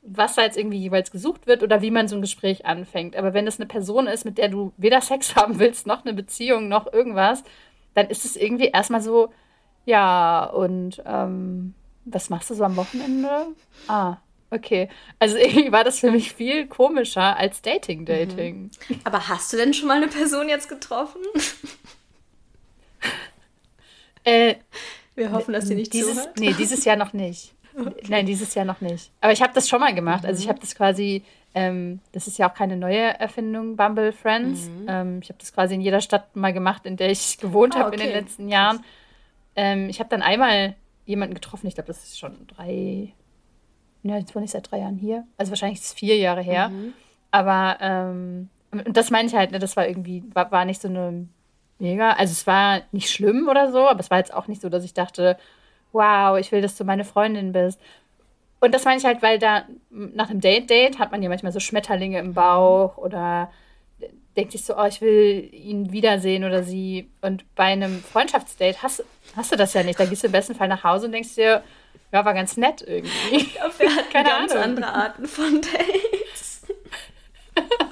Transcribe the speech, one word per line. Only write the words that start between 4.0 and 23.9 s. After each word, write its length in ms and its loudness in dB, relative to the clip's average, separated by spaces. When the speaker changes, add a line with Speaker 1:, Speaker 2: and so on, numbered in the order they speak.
Speaker 1:
ist, 180 -4
mit 120 -8
der 120 2
du 280 -6
weder 240 4
Sex 340 -2
<laughs> 0 -
haben 240 4
willst, 280 2
noch 180 -2
eine 80 -6
Beziehung, 540 -2
noch 240 0
irgendwas, 520 2
dann 120 4
ist 180 -2
es 100 -4
irgendwie 320 0
erstmal 340 0
so, 300 2
ja, 600 4
und, 600 -4
ähm, 680 -6
was 240 -6
machst 200 -6
du 60 -6
so 80 0
am 120 0
Wochenende? 720 -4
Ah, 300 -2
okay. 380 -2
Also 180 4
<laughs> 0 -
irgendwie 340 6
war 120 6
das 160 0
für 120 4
mich 220 2
viel 340 -4
komischer 680 2
als 240 -2
Dating, 440 -4
Dating. 680 -4
Speaker 2:
Mhm. 160 -6
Aber 240 -2
hast 260 -4
du 40 -2
denn 160 2
schon 140 -2
mal 100 4
eine 100 2
Person 420 -2
jetzt 200 -2
getroffen? 520 -8
<laughs> 540 -8